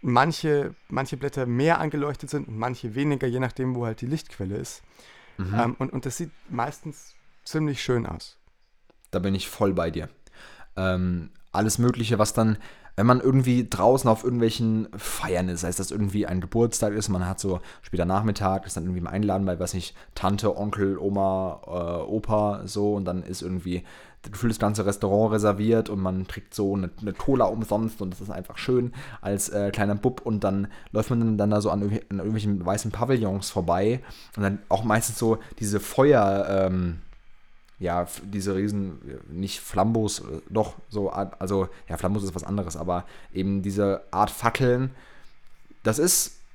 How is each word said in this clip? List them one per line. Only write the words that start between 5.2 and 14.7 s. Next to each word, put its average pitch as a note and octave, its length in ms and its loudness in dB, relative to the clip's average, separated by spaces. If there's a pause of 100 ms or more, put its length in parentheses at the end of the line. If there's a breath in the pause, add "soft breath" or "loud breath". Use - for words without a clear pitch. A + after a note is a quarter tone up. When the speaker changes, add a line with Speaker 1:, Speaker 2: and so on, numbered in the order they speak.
Speaker 2:
Mhm. F#2+ 180 -4
Speaker 1:
Ähm, A#2 240 2
und, C3 140 -4
und C3 140 -6
das B2+ 100 -6
sieht D#3 140 -8 (180)
meistens C#3+ 680 -8 (300)
ziemlich D3+ 380 -2
schön A#2+ 240 0
aus. - 320 -12 (720)
Speaker 2:
Da F#2 80 -2
bin F#2+ 160 0
ich F#2 140 -4
voll G2 260 2
bei E2+ 160 0
dir. D#2+ 180 -6 (680 loud breath)
Ähm, F2+ 540 0 (220)
alles G#2+ 260 2
Mögliche, A#2+ 400 2
was G#2+ 140 4
dann, A2 260 4 (380 loud breath)
wenn G#2 100 4
man B2 140 6
irgendwie B2+ 480 4
draußen B2 420 4
auf A2 140 4
irgendwelchen A2+ 720 2